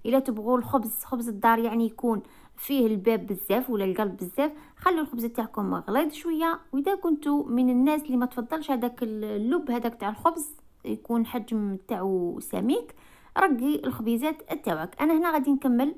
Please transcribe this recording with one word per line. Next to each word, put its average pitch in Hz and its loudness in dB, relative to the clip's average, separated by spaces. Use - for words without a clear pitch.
الا 247 4
تبغوا 247 0
الخبز، 233 -2
خبز 233 -4
الدار، 226 4
يعني، 226 2
يكون 220 0
فيه 269 2
الباب 220 2
بزاف 208 0
ولا 202 0
القلب 190 0
بزاف، 269 -2
خلوا 359 2
الخبز 240 -4
تاعكم 220 -2
غليظ 247 0
شويه. 330 -2
واذا 285 0
كنتوا 294 0
من 247 2
الناس 277 4
اللي 262 -2
ما 247 2
تفضلش 254 -6
هذاك 240 -2
اللب 220 -2
هذاك 233 -2
تاع 202 -4
الخبز 320 0
يكون 226 -2
حجم 208 -4
تاعو 185 -2
سميك، 240 -2
رقي 294 4
الخبيزات 247 -2
تاعك. 170 -4
انا 311 4
هنا 339 2
غادي 285 2
نكمل 269 2